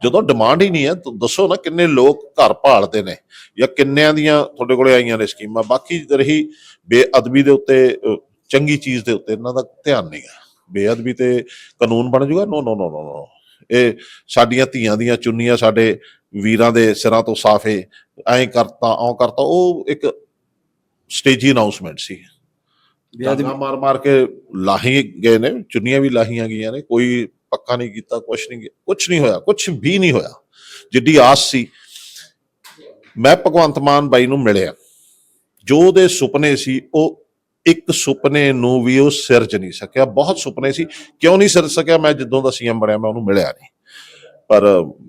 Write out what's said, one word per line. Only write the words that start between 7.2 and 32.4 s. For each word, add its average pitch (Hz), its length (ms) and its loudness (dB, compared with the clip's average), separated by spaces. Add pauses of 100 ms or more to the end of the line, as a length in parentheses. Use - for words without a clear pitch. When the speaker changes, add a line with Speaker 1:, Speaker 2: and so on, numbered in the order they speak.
Speaker 1:
ਦੇ 139 80 4
ਉੱਤੇ, 131 460 2 (160)
ਅ, - 40 -6 (320)
ਚੰਗੀ 147 280 0
ਚੀਜ਼ 127 280 -6
ਦੇ 120 60 -2
ਉੱਤੇ 107 220 -6
ਇਹਨਾਂ 117 200 -8
ਦਾ 127 80 -4
ਧਿਆਨ 127 460 -4
ਨਹੀਂ 147 140 -18
ਹੈ। - 240 -20 (260)
ਬੇਅਦਬੀ 120 420 -4
ਤੇ 123 300 -2 (360)
ਕਾਨੂੰਨ 117 320 0
ਬਣ 131 140 2
ਜੂਗਾ, 165 180 -2
no, 208 60 -8
no, 139 240 -4
no, 98 140 -4
no, 76 320 -12
no। 71 60 -18 (460)
ਇਹ 120 220 2 (340)
ਸਾਡੀਆਂ 123 460 2
ਧੀਆਂ 110 240 -2
ਦੀਆਂ 117 200 -2
ਚੁੰਨੀਆਂ, 117 400 -2
ਸਾਡੇ 110 420 2 (340)
ਵੀਰਾਂ 110 380 0
ਦੇ 113 220 2
ਸਿਰਾਂ 113 300 0
ਤੋਂ 113 120 -6
ਸਾਫ਼ੇ, 107 500 0 (420)
ਐਂ 123 200 0
ਕਰਤਾ, 113 540 -2
ਇਉਂ 120 140 -4
ਕਰਤਾ, 117 240 -2
ਉਹ 175 480 -2
ਇੱਕ - 380 -6 (840)
ਸਟੇਜੀ 131 420 0
ਅਨਾਉਂਸਮੈਂਟ 104 480 -4
ਸੀ। 92 240 -16 (920)
Speaker 2:
ਬੇਅਦਬੀ 135 260 -2
Speaker 1:
ਡਾਂਗਾਂ 135 140 -8
ਮਾਰ 139 180 -6
ਮਾਰ 135 220 0
ਕੇ 135 300 2 (280)
ਲਾਹੀ 101 480 0 (200)
ਗਏ 113 140 4
ਨੇ, 143 320 -4
ਚੁੰਨੀਆਂ 127 320 -2
ਵੀ 135 80 0
ਲਾਹੀਆਂ 117 380 -2
ਗਈਆਂ 110 240 -10
ਨੇ, 139 100 -12
ਕੋਈ 123 440 -2
ਪੱਕਾ - 500 -10
ਨਹੀਂ 120 160 -8
ਕੀਤਾ, 110 280 -10
ਕੁਛ 110 300 -10
ਨਹੀਂ 120 100 -16
ਗਿਆ, 110 100 -18 (160)
ਕੁਛ 196 240 -6
ਨਹੀਂ 175 100 0
ਹੋਇਆ, 110 200 0
ਕੁਛ 202 300 -4
ਵੀ 165 300 -4
ਨਹੀਂ 180 120 0
ਹੋਇਆ। 113 200 -4 (600)
ਜਿੱਡੀ 127 240 2
ਆਸ 135 360 6
ਸੀ, 123 160 -4 (1500)